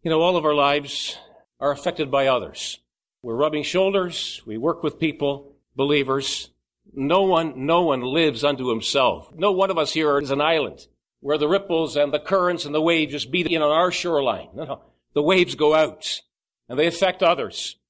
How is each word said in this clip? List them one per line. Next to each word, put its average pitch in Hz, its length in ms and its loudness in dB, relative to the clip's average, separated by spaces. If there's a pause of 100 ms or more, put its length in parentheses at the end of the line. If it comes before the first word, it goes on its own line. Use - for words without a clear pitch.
You 165 80 -4
know, 160 120 4
all 180 160 4
of 156 80 0
our 147 80 2
lives 143 640 0 (400)
are 139 120 0
affected 156 400 -4
by 135 160 2
others. 113 520 -2 (420)
We're 113 160 -8
rubbing 151 260 0
shoulders, 185 840 -2
we 110 100 -8
work 156 260 -2
with 151 160 -4
people, 143 560 -4 (220)
believers. 139 720 0 (460)
No 151 300 2
one, 156 420 0
no 170 160 4
one 139 180 0
lives 139 420 0
unto 131 280 0
himself. 113 640 0
No 190 180 0
one 190 180 2
of 175 60 0
us 151 160 0
here 151 260 2
is 139 120 -4
an 139 100 0
island 151 460 -2 (340)
where 147 160 -2
the 151 100 0
ripples 160 480 0
and 143 160 2
the - 80 0
currents 180 460 0
and 147 100 -8
the 156 60 0
waves 156 320 2
just 139 180 -10
beat 175 160 0
in 165 140 0
on 147 100 2
our 170 220 2
shoreline. 139 640 -2
No, 147 100 -10
no. - 200 -12 (280)
The 147 100 0
waves 175 340 2
go 151 180 4
out - 480 0 (460)
and 127 100 -4
they 160 80 2
affect 175 340 0
others. 147 560 0 (140)